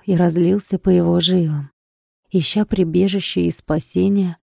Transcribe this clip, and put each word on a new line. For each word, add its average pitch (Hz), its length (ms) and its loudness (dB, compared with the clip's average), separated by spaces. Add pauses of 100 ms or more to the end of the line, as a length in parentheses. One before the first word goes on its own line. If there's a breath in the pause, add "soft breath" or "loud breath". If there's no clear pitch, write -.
и 196 100 0
разлился 175 640 0
по - 120 0
его 175 300 2
жилам. 160 500 0 (600)
Ища 208 360 0
прибежище 180 800 0
и 170 40 0
спасения 180 920 -2